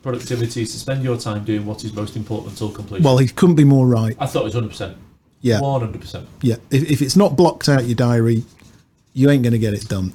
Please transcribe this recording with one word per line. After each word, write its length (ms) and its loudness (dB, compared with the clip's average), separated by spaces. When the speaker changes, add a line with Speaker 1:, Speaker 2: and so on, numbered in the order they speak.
Speaker 1:
productivity 600 -6
is 100 -6
to 60 -12
spend 240 -4
your 140 -2
time 280 -6
doing 220 -4
what 160 -10
is 120 -10
most 200 -8
important 380 -8
until 180 -8
completion. 340 -4
Speaker 2:
Well, 140 6
he 100 4
couldn't 280 4
be 80 8
more 220 6
right. 340 2
Speaker 1:
I 60 -2
thought 160 -2
it 20 -4
was 100 -6
hundred 140 -4
percent. 280 -12
Speaker 2:
Yeah. 200 2
Speaker 1:
One 200 -2
hundred 220 -6
percent. 260 -16
Speaker 2:
Yeah. 140 2
If, 200 0
if 120 0
it's 140 -2
not 200 4
blocked 340 2
out 160 2
your 100 -2
diary, 480 2
you 160 4
ain't 120 4
gonna 160 2
get 140 0
it 160 -6
done. 260 -4